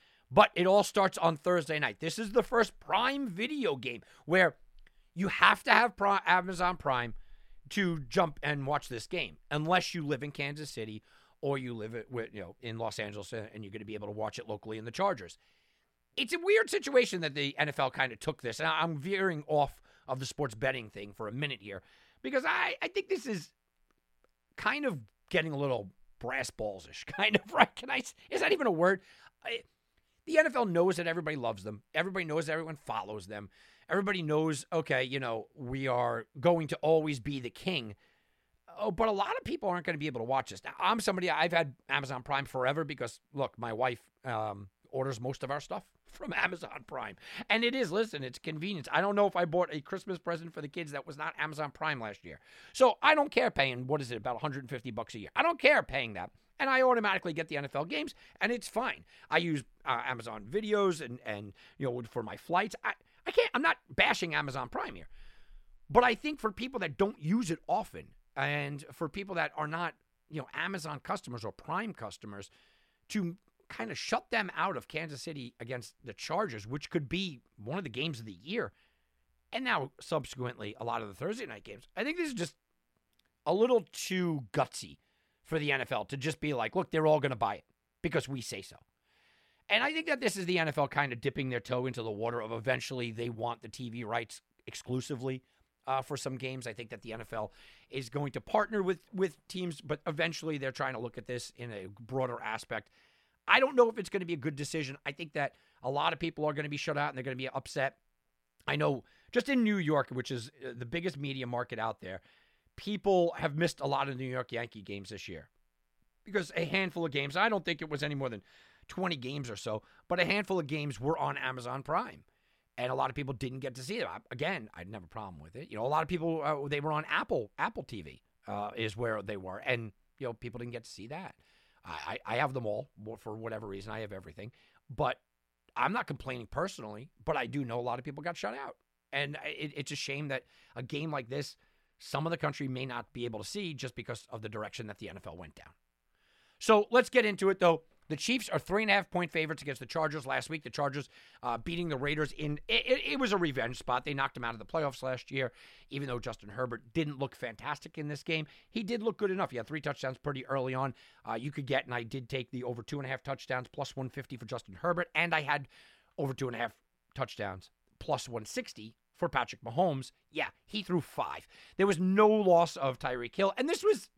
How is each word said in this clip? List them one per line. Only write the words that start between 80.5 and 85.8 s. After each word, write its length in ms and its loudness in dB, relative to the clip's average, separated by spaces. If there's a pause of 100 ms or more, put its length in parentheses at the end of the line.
a 60 -6
lot 180 0
of 60 -8
the 60 -14
Thursday 320 -6
night 180 -14
games, 320 -16
I 80 -2
think 120 -2
this 120 -2
is 60 -6
just 200 -4 (920)
a 80 2
little 400 6
too 600 0
gutsy 460 -2 (440)
for 160 -2
the 140 0
N 80 0